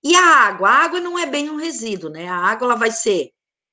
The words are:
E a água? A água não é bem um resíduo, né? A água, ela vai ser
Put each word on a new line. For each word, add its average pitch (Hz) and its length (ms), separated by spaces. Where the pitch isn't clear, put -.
E 339 140
a 359 80
água? 208 440
A 277 160
água 339 160
não 349 180
é 339 80
bem 285 240
um 302 60
resíduo, 226 540
né? 165 180
A 180 80
água, 220 300
ela 240 100
vai 226 140
ser 185 400